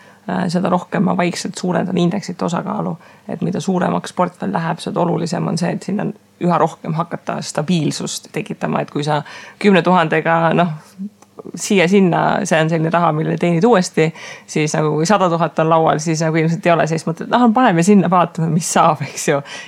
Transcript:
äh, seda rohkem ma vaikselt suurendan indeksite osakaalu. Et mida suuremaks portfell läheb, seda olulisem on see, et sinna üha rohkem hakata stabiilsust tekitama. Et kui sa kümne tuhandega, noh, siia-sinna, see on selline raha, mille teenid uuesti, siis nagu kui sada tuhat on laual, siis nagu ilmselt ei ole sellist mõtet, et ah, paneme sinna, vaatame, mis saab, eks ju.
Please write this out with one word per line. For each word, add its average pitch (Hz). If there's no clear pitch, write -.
äh, 185
seda 175
rohkem 180
ma 180
vaikselt 180
suurendan 180
indeksite 175
osakaalu. 180
Et -
mida 175
suuremaks 180
portfell 185
läheb, 165
seda -
olulisem 170
on 170
see, 175
et -
sinna 190
üha 170
rohkem -
hakata -
stabiilsust 151
tekitama. -
Et 147
kui 147
sa 147
kümne 190
tuhandega, 165
noh, 170
siia-sinna, 180
see 165
on 160
selline 160
raha, 165
mille 160
teenid 170
uuesti, 180
siis 151
nagu 156
kui 156
sada 202
tuhat 165
on 160
laual, 160
siis 156
nagu 160
ilmselt 165
ei 170
ole 156
sellist 160
mõtet, -
et -
ah, 240
paneme 214
sinna, 185
vaatame, 165
mis 156
saab, 160
eks -
ju. 147